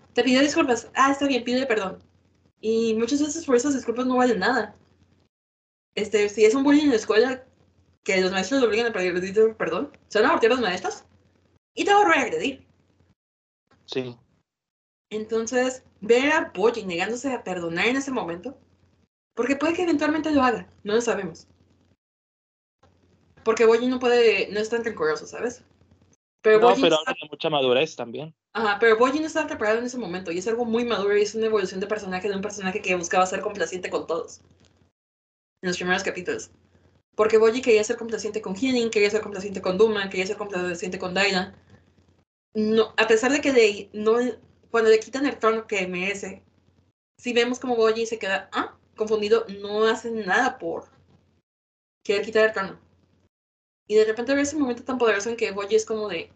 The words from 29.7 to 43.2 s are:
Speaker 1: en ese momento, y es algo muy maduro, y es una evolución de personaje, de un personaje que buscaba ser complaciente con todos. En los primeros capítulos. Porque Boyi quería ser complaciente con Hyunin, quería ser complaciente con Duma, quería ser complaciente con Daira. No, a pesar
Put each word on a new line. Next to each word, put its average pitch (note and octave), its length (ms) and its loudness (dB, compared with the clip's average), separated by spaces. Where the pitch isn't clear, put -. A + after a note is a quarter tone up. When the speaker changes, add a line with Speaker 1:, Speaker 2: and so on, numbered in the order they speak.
Speaker 1:
en A#3+ 60 -6
ese B3 140 -8
momento, F#3 340 -8
y E3+ 60 -4
es G3+ 100 -6
algo A3+ 160 -2
muy A3+ 200 -2
maduro, G3+ 320 0
y G#3 60 4
es G#3 120 -4
una A3 120 -2
evolución F#3+ 340 -2
de G3+ 60 -6
personaje, G3+ 420 -6
de G3 80 -4
un G3 60 -6
personaje G3+ 400 -6
que F#3+ 120 -2
buscaba F3+ 320 0
ser F#3 140 -4
complaciente F3+ 500 -6
con D3+ 160 -6
todos. - 340 -8
En F#3 60 -6
los F3 80 -2
primeros F3+ 260 -2
capítulos. - 480 -8
Porque A3 220 4
Boyi A3+ 220 4
quería G#3+ 240 4
ser A#3+ 120 -4
complaciente G#3+ 440 -8
con F#3+ 140 -8
Hyunin, A#3 360 -2
quería G#3 200 2
ser G#3+ 100 0
complaciente G3+ 400 -10
con F#3 160 -2
Duma, G#3 320 2
quería F#3 180 -4
ser G3+ 100 -6
complaciente F#3 640 -6
con F#3 160 -8
Daira. F#3+ 400 0
No, G#3+ 420 0
a A3 100 2
pesar A3+ 240 4